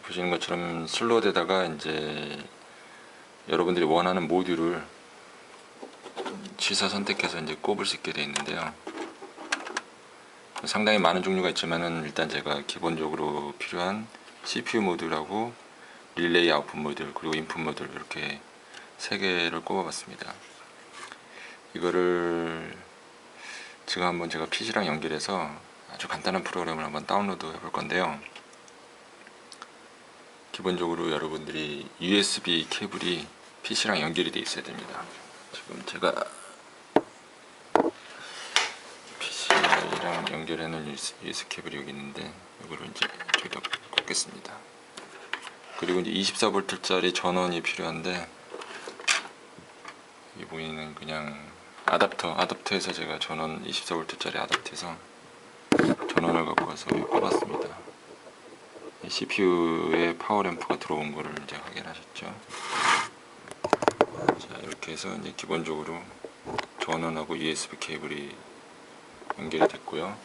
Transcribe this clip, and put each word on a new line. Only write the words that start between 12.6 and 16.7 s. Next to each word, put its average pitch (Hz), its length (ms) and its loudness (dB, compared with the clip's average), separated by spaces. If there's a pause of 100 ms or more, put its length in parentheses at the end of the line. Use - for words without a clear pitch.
기본적으로 78 880 -2
필요한 95 480 -2 (380)
씨피유 120 380 0
모듈하고 87 720 0 (640)
릴레이 85 340 8
아웃풋 73 260 2